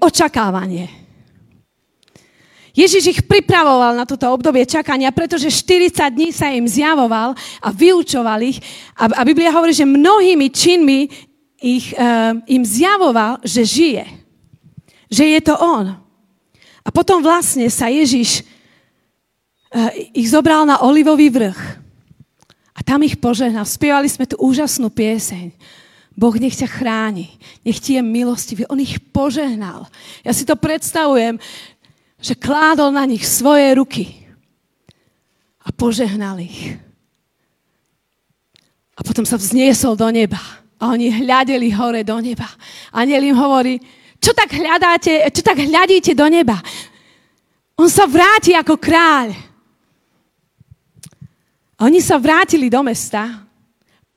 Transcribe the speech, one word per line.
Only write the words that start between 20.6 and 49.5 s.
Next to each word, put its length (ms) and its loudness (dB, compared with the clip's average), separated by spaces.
na 160 2
Olivový 480 4
vrch. 320 -2
A 40 -14
tam 240 0
ich 160 -2
požehnal. 480 -2
Spievali 400 0
sme 160 -4
tú 160 -8
úžasnú 480 0
pieseň. 640 -6
Boh 200 2
nech 200 -4
ťa 120 -6
chráni, 640 -6
nech 160 -4
ti 160 -2
je 80 -2
milostivý. 640 -6
On 80 -6
ich 240 -6
požehnal. 760 -6
Ja 120 -4
si 80 -6
to 120 0
predstavujem, 840 -2
že 160 -8
kládol 560 0
na 160 -2
nich 160 -4
svoje 480 2
ruky 320 -2
a 80 -16
požehnal 680 -4
ich. 360 -14
A 40 -18
potom 240 -4
sa 160 -4
vzniesol 560 0
do 160 -2
neba. 240 -2
A 160 -4
oni 160 -2
hľadeli 640 0
hore 320 -4
do 160 -6
neba. 280 -8
Anjel 400 0
im 40 4
hovorí: 440 0
"Čo 160 2
tak 160 0
hľadáte, 800 0
čo 80 -4
tak 160 0
hľadíte 560 2
do 160 4
neba? 320 2
On 80 6
sa 160 4
vráti 480 4
ako 240 2
kráľ." 560 0